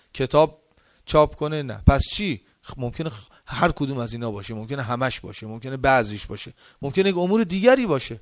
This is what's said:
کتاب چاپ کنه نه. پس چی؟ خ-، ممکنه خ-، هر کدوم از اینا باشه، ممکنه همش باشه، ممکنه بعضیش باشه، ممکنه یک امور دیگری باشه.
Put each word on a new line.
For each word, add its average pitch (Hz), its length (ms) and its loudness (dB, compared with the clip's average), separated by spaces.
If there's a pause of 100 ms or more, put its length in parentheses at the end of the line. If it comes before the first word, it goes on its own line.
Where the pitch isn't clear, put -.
(140)
کتاب 151 480 2 (420)
چاپ 151 300 4
کنه 151 280 -2
نه. 113 240 -8
پس 139 160 2 (100)
چی؟ 185 300 -4 (220)
خ-، - 120 -16
ممکنه 135 340 -6
خ-، 107 180 -16 (180)
هر 160 260 2
کدوم 139 260 -4
از 117 140 -6
اینا 117 180 -6
باشه، 101 240 -10
ممکنه 113 280 -8
همش 123 380 -2
باشه، - 260 -14
ممکنه 117 300 -10
بعضیش 123 500 2
باشه، - 260 -12 (300)
ممکنه 185 260 2
یک 185 100 2
امور 196 260 2
دیگری 226 420 4
باشه. 131 360 -2